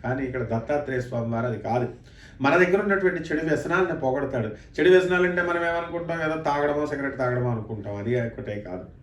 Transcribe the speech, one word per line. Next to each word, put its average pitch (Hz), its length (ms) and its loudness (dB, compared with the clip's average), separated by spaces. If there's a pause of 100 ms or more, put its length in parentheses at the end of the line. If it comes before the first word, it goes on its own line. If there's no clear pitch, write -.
కానీ 131 220 -2
ఇక్కడ 123 180 -4
దత్తాత్రేయ 127 580 -2
స్వామి 117 340 -4
వారు 113 100 0
అది 113 140 -4
కాదు. - 280 0 (540)
మన 151 160 4
దగ్గర 180 240 6
ఉన్నటువంటి 185 400 0
చెడు 156 240 -2
వ్యసనాలను 165 540 0
పోగొడతాడు. 131 480 -2
చెడు 147 420 0
వ్యసనాలంటే 180 520 6
మనం 170 220 0
ఏమనుకుంటాం, 165 680 -2
ఏదో 156 100 -4
తాగడమో 147 440 0
సిగరెట్ 139 320 -4
తాగడమో 123 340 0
అనుకుంటాం, 104 440 -6
అది 117 260 0
ఒకటే 104 460 -6
కాదు. 90 180 -10 (180)